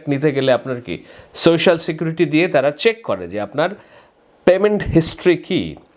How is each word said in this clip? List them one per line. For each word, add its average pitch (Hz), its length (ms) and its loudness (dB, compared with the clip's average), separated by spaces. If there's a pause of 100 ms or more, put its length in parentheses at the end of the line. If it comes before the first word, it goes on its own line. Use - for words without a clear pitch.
নিতে 143 240 0
গেলে 135 220 2
আপনার 123 280 -4
কি - 220 -10 (300)
সোশ্যাল 170 440 4
সিকিউরিটি 165 480 -4
দিয়ে 156 220 2
তারা 143 240 0
চেক 226 320 -2
করে 92 240 -4
যে 98 140 -8
আপনার 151 280 -4 (760)
পেমেন্ট 196 380 2
হিস্ট্রি 165 540 0
কি, 120 380 -6 (220)